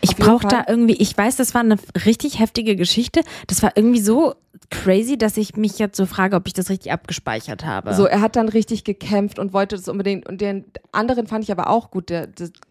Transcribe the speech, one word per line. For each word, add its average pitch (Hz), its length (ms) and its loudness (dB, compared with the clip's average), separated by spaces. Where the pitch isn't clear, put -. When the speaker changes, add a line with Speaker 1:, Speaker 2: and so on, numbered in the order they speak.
Speaker 1:
Ich - 120 4
Speaker 2:
auf - 40 -2
jeden 208 140 6
Speaker 1:
brauch 233 100 4
Speaker 2:
Fall 202 80 0
Speaker 1:
da 233 180 2
irgendwie, 233 280 4
ich - 200 0
weiß, 214 200 2
das - 180 -2
war 240 80 2
eine 220 160 4
richtig 233 320 0
heftige 220 360 0
Geschichte. 220 460 0
Das - 160 -2
war 208 140 4
irgendwie 233 260 4
so 240 320 4
crazy, 220 480 2
dass 214 180 0
ich 214 180 -4
mich 214 220 -2
jetzt 208 180 -2
so 190 120 0
frage, 190 280 0
ob 185 120 0
ich - 60 -10
das 180 180 -4
richtig 190 200 -6
abgespeichert 117 720 -8
habe. 107 300 -6
Speaker 2:
So, 196 140 0
er 202 140 2
hat 220 140 0
dann 226 140 0
richtig 220 340 -2
gekämpft 202 540 -4
und 196 160 -6
wollte 196 220 -2
das 185 120 -12
unbedingt. 196 400 -6
Und 190 140 -10
den 196 240 -6
anderen 233 360 -2
fand 220 160 -6
ich 214 80 -6
aber 180 180 -2
auch 220 220 0
gut. 185 180 -8
Der, 165 160 -6
der, - 240 -14